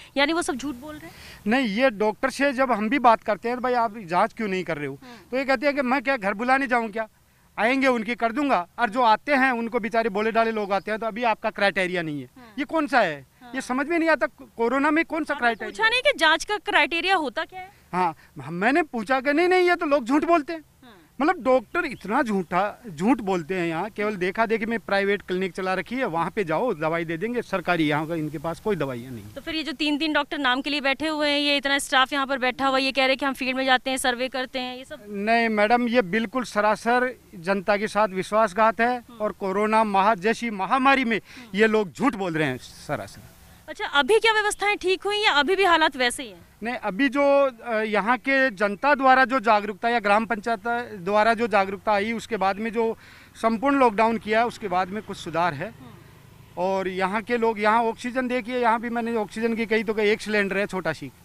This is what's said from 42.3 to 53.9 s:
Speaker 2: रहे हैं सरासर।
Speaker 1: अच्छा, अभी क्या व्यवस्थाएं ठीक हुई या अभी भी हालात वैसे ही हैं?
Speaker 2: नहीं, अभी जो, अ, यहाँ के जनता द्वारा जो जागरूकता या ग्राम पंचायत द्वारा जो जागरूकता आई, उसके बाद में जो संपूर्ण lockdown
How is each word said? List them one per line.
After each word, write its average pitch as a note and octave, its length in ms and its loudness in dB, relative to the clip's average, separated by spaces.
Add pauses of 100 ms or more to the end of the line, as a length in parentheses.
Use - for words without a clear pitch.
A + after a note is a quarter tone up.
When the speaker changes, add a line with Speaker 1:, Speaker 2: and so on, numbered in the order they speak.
Speaker 2:
रहे D3+ 160 0
हैं B2+ 100 -4
सरासर। - 600 -10 (480)
Speaker 1:
अच्छा, D#4 160 -8
अभी F#4 340 4
क्या A4 140 4
व्यवस्थाएं G#4 440 0
ठीक F4+ 260 -2
हुई G4+ 140 -2
या G#4 160 2
अभी D4 240 2
भी F#4+ 80 2
हालात D#4+ 320 4
वैसे B3 260 -2
ही A#3+ 60 -12
हैं? F3 200 -20 (140)
Speaker 2:
नहीं, A#3+ 120 -6
अभी A3 340 -2
जो, C#4 420 4 (140)
अ, A#3+ 100 -4
यहाँ G#3+ 420 0
के C4+ 340 2
जनता G3+ 440 0
द्वारा C4 300 6
जो B3+ 160 0
जागरूकता G#3 480 2
या A#3 120 2
ग्राम G#3 260 4
पंचायत A3+ 340 -4 (400)
द्वारा G#3 340 4
जो A3+ 120 0
जागरूकता G3 460 0
आई, G#3 200 0
उसके A3+ 240 -6
बाद F#3+ 200 0
में A3 160 -6
जो A3+ 260 -2 (440)
संपूर्ण A#3 360 2
lockdown A3+ 400 4